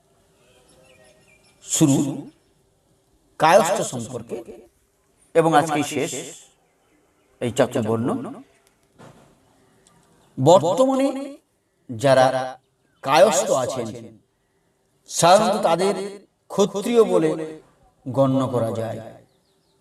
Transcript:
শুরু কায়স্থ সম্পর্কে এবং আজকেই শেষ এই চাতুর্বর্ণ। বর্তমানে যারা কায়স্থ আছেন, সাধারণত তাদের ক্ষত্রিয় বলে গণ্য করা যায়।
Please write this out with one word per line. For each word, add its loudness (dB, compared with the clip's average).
শুরু -2
কায়স্থ 2
সম্পর্কে -10
এবং 2
আজকেই 0
শেষ -6
এই -4
চাতুর্বর্ণ। -2
বর্তমানে 2
যারা 2
কায়স্থ 2
আছেন, -2
সাধারণত 2
তাদের -2
ক্ষত্রিয় 0
বলে -2
গণ্য 0
করা -2
যায়। -8